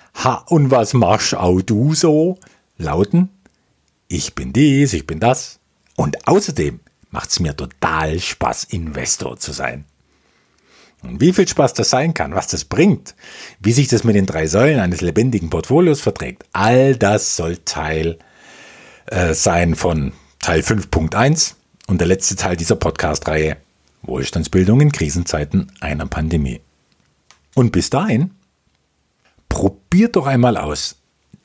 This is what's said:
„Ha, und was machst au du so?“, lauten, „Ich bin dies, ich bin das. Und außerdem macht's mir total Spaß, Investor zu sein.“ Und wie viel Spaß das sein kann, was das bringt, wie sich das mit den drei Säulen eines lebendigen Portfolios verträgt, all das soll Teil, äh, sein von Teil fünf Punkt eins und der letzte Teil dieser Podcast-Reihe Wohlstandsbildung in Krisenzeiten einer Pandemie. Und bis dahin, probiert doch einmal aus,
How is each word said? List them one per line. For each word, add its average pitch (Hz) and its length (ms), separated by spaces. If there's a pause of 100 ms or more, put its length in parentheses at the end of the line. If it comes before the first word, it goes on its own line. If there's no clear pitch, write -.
(240)
„Ha, 127 240
und 147 240
was 123 240
machst 107 400
au 90 240
du 117 340
so?“, 160 460 (380)
lauten, 92 520 (800)
„Ich - 280
bin 65 180
dies, 139 400
ich 78 140
bin 78 120
das. - 400 (360)
Und - 320
außerdem 135 520 (300)
macht's - 300
mir 78 160
total 80 640
Spaß, - 460
Investor - 720
zu - 140
sein.“ 71 340 (1160)
Und - 200
wie 175 120
viel 185 140
Spaß - 260
das - 160
sein 151 240
kann, 73 220
was - 120
das - 180
bringt, 147 500 (440)
wie 101 120
sich 131 160
das 117 160
mit 110 120
den 95 120
drei 80 180
Säulen 123 340
eines 87 220
lebendigen 87 480
Portfolios 143 520
verträgt, - 500
all 127 440
das 107 400
soll 85 300
Teil, 80 540 (880)
äh, 87 260
sein 85 420
von 76 360 (280)
Teil 82 220
fünf 104 300
Punkt 80 240
eins 139 400 (320)
und 92 120
der 85 80
letzte 92 280
Teil 90 220
dieser 85 180
Podcast-Reihe 78 800 (460)
Wohlstandsbildung 90 760
in 147 100
Krisenzeiten 80 880
einer 73 260
Pandemie. 80 560 (920)
Und 123 160
bis - 180
dahin, 156 460 (1120)
probiert - 640
doch 143 120
einmal 135 300
aus, - 400 (480)